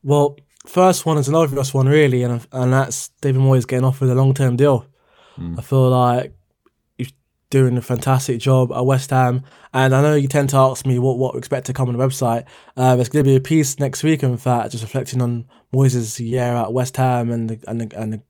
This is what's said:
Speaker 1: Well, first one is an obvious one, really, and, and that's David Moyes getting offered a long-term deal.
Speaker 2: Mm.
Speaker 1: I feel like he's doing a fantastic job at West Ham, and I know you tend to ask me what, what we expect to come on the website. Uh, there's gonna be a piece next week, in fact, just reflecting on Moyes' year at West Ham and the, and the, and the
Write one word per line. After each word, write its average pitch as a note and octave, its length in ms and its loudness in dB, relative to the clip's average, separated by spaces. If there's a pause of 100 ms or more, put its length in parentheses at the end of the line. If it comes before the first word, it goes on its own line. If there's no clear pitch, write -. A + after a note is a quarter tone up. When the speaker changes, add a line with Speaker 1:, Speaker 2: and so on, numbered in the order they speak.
Speaker 1:
Well, C#3+ 360 0 (280)
first F#3 400 2
one D#3+ 120 0
is C3+ 100 0
an C#3+ 80 0
obvious C#3 380 0
one, C3+ 140 2
really, C#3 360 4
and, A#2+ 300 -4
and B2+ 200 0
that's - 360 -2 (120)
David C3 200 0
Moyes C3 260 2
getting B2+ 180 0
offered C3 240 0
a B2 60 2
long-term C3+ 400 2
deal. C3+ 320 2 (500)
Speaker 2:
Mm. E2+ 220 -10
Speaker 1:
I - 20 -10
feel C3 280 2
like B2 440 0 (640)
he's B2 140 -10 (380)
doing C3 280 2
a A#2+ 40 -2
fantastic C3 580 -2
job C3 320 2
at B2 140 -2
West C3+ 240 0
Ham, B2+ 340 0 (300)
and C3 200 2
I C3 80 4
know D3+ 140 2
you C#3 140 0
tend C#3 220 0
to C#3 60 2
ask C3 280 2
me B2+ 140 0
what, B2+ 180 0
what B2+ 160 -2
we - 60 -6
expect B2+ 280 -6
to C3+ 60 -6
come C3+ 160 -2
on A#2+ 80 -4
the B2 100 0
website. A#2+ 380 -2 (320)
Uh, B2+ 180 4
there's B2 140 0
gonna D3+ 160 0
be C3+ 100 6
a C3 60 4
piece D3+ 360 0
next C#3 260 -4
week, D#3 200 0
in B2 140 0
fact, A#2+ 340 -2
just A2+ 120 -10
reflecting B2+ 380 -6
on A#2+ 240 -4 (300)
Moyes' B2 500 0
year A#2+ 300 -2
at A2 160 -4
West B2 240 -4
Ham B2 340 0
and A#2 200 -4
the, A2 100 -10 (100)
and A#2 120 -6
the, G#2+ 180 -10
and A2 140 -8
the A2 160 -10